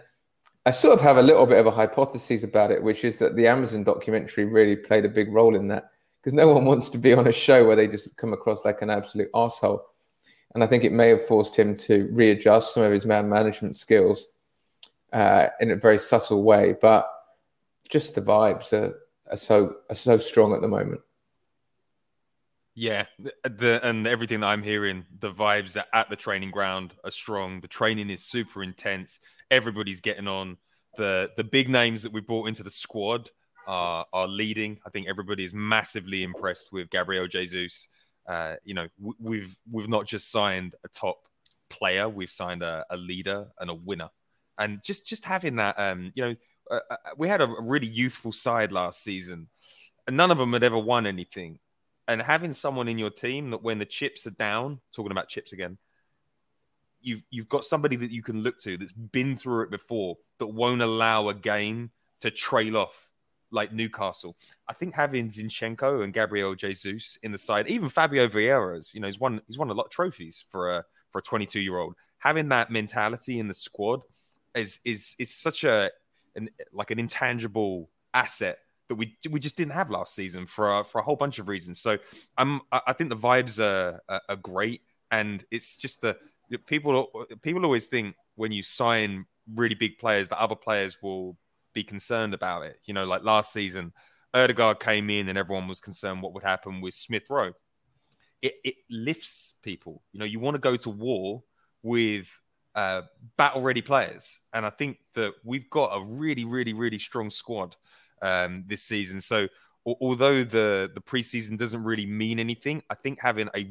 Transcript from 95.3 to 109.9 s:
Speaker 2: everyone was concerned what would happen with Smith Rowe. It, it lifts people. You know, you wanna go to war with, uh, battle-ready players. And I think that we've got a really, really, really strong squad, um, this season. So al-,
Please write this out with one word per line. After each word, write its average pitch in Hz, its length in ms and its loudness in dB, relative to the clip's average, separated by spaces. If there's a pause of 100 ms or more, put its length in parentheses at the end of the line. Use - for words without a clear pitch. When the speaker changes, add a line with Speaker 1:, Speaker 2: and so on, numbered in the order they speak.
Speaker 2:
everyone 95 280 -6
was 92 120 -10
concerned 95 420 -10
what 92 120 -12
would 95 100 -16
happen 95 380 -4
with 92 120 -10
Smith - 380 -8
Rowe. 107 220 -2 (920)
It, 127 100 -2 (100)
it 131 120 -6 (160)
lifts 120 720 -8
people. 85 480 -16
You 98 80 -18
know, 107 60 -8
you 107 140 -8
wanna 139 200 -4
go 127 160 0
to 120 160 -6
war 104 500 -6 (400)
with, 113 460 -2 (480)
uh, 95 280 -2 (340)
battle-ready 131 440 2
players. - 600 -2 (120)
And 110 140 -4
I - 20 -4
think 135 300 -8 (160)
that 107 180 -4 (100)
we've 123 280 -10
got 113 260 -2
a 98 80 -8
really, 127 400 -6
really, 117 280 -4
really 110 260 -4
strong 107 320 -8
squad, 98 440 -10 (460)
um, 92 460 -4
this 101 160 -8
season. 98 360 -6
So 101 280 -2 (400)
al-, 117 120 -4